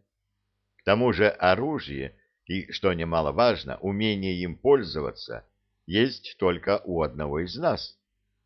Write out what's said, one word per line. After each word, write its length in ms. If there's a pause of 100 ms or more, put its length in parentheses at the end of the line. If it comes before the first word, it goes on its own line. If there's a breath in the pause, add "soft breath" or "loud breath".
(800)
К 40
тому 300
же 160
оружие 880 (300)
и, 260
что 200
немаловажно, 840
умение 640
им 140
пользоваться 880 (400)
есть 520
только 460
у 180
одного 380
из 140
нас. 420 (500)